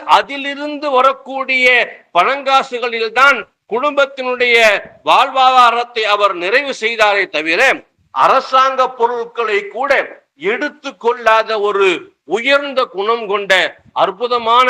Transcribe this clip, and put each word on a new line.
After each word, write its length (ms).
அதிலிருந்து 880
வரக்கூடிய 760
பணங்காசுகளில்தான் 1200
குடும்பத்தினுடைய 880
வாழ்வாதாரத்தை 1000
அவர் 320
நிறைவு 400
செய்தாரே 540
தவிர, 320
அரசாங்க 680
பொருட்களை 680
கூட 240
எடுத்து 600
கொள்ளாத 540
ஒரு 260
உயர்ந்த 600
குணம் 420
கொண்ட 260
அற்புதமான 760